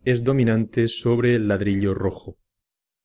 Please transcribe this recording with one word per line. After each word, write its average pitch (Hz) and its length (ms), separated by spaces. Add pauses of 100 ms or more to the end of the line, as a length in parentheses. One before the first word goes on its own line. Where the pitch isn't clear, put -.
es 120 200
dominante 113 640
sobre 120 460
el 107 140
ladrillo 98 460
rojo. 95 440 (680)